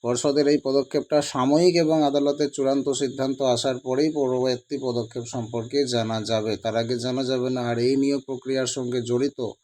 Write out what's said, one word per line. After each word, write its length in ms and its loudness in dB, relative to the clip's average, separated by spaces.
পর্ষদের 440 0
এই 140 4
পদক্ষেপটা 560 0
সাময়িক 440 4
এবং 280 4
আদালতের 480 2
চূড়ান্ত 420 0
সিদ্ধান্ত 460 -2
আসার 300 0
পরেই 320 0
পরবর্তী 680 -2
পদক্ষেপ 480 -4
সম্পর্কে 600 -4
জানা 360 -2
যাবে, 360 0
তার 200 -4
আগে 200 -2
জানা 260 -4
যাবে 260 -2
না। 180 -2
আর 120 -2
এই 180 2
নিয়োগ 260 0
প্রক্রিয়ার 520 -4
সঙ্গে 260 -4
জড়িত 380 -2